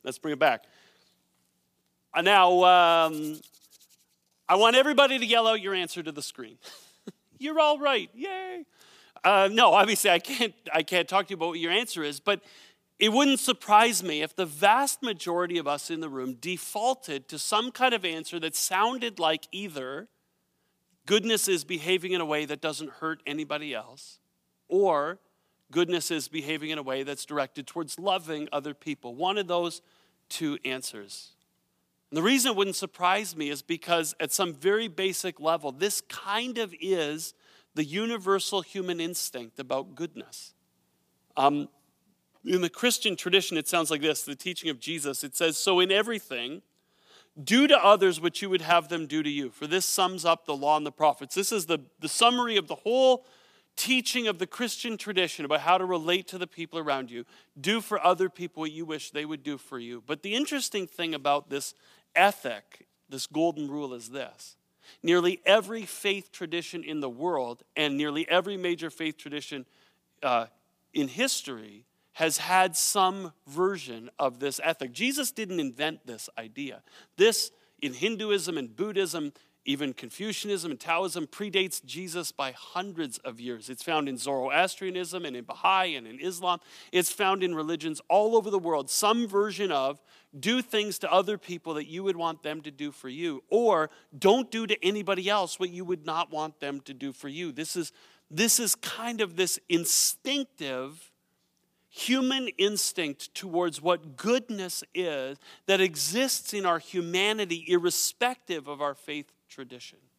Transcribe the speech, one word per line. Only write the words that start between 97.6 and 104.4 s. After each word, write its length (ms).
is, 180
this 300
is 160
kind 460
of 140
this 240
instinctive 1400
human 580
instinct 800
towards 460
what 340
goodness 640